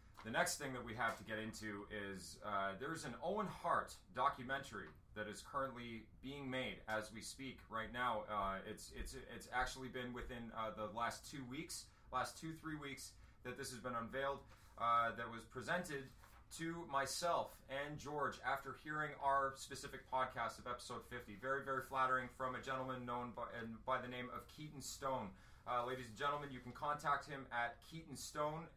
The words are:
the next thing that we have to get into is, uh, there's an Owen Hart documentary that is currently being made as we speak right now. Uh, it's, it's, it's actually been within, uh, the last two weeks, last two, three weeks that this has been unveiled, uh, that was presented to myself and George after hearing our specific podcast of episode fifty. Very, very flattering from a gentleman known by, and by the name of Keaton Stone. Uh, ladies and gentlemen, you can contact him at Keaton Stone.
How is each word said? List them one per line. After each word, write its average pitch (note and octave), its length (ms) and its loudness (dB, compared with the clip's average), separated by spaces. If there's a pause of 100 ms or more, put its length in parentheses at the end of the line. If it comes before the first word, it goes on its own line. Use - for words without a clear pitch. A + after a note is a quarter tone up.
(240)
the A2 60 -4
next E3+ 280 4
thing C3+ 160 -2
that A#2+ 100 -4
we A2+ 100 -4
have A2+ 220 4
to G#2 80 -12
get G#2+ 140 -2
into G#2+ 480 -4 (260)
is, F2+ 320 -8
uh, G2 340 2
there's D3+ 260 -2
an D3+ 180 -4
Owen G3 240 2
Hart D#3 480 2 (200)
documentary B2+ 760 2 (260)
that G#2+ 140 -2
is G2 220 -6
currently A#2+ 520 -2 (200)
being C3+ 280 -4
made B2 260 0 (120)
as G#2+ 240 0
we G#2+ 100 -8
speak C3 360 -8 (120)
right A2 220 -2
now. A#2+ 380 4
Uh, G2 260 2 (120)
it's, - 300 -8
it's, A#2 160 -4 (200)
it's - 200 -10
actually B2+ 340 0
been B2 240 -4
within, A#2 420 -6
uh, A2 220 0
the G#2+ 200 -2
last A#2 340 -2
two C#3 200 -6
weeks, D3+ 360 -6 (260)
last B2+ 260 0
two, D#3+ 140 -4
three D#3 240 -4
weeks C#3 360 -6 (320)
that B2 120 -4
this C3 140 -4
has A#2+ 100 -6
been A#2+ 140 0
unveiled, C3 460 2 (380)
uh, A#2 380 8
that A#2 140 -4
was A2+ 140 -6
presented D3 600 0 (520)
to E3+ 340 0
myself C#3 680 4 (120)
and C#3+ 300 0
George C#3+ 380 0 (100)
after C3+ 380 0
hearing D3+ 260 0 (120)
our C#3 340 8
specific C3+ 440 -6 (120)
podcast B2+ 460 4
of G#2+ 80 -10
episode B2 440 -2
fifty. G#2+ 300 -6
Very, C3+ 240 2
very C3 240 2
flattering C3 480 6
from B2+ 180 2
a A#2 60 -4
gentleman C3 440 0
known A#2+ 320 0
by, A#2+ 80 -2 (160)
and A2+ 240 -6
by B2+ 160 4
the B2 80 -4
name B2 260 -4
of - 200 -6
Keaton D3+ 260 -8
Stone. C3 480 0 (400)
Uh, A#2+ 180 4
ladies B2+ 220 -2
and G#2+ 80 -10
gentlemen, D3 340 2
you B2 100 -8
can B2 120 -8
contact D3 560 2
him C3+ 240 -6
at A#2+ 240 2 (140)
Keaton D#3+ 260 -8
Stone. D#3 480 2 (120)